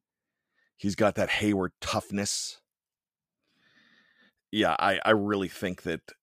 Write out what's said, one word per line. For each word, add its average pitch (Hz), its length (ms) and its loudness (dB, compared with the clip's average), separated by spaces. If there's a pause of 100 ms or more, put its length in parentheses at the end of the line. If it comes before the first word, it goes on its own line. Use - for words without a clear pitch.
(760)
He's 98 180 -4
got 104 220 2
that 95 140 0
Heyward 98 400 2 (100)
toughness. - 800 -6 (1900)
Yeah, 101 260 2
I, 95 260 2
I 107 60 6
really 101 380 2
think 92 340 -8
that 80 300 -6 (100)